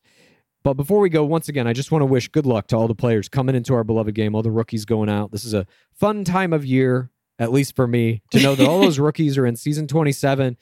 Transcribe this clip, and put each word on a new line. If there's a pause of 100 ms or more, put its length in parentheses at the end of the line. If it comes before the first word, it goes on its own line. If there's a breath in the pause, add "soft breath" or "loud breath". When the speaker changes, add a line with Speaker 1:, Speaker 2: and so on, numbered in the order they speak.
(600 soft breath)
Speaker 1:
But
before
we
go,
once
again,
I
just
wanna
wish
good
luck
to
all
the
players
coming
into
our
beloved
game,
all
the
rookies
going
out.
This
is
a (260 soft breath)
fun
time
of
year (300)
at
least
for
me, (100)
to
know
that
all
those
Speaker 2:
<laughs>
Speaker 1:
rookies
are
in
season
twenty-seven.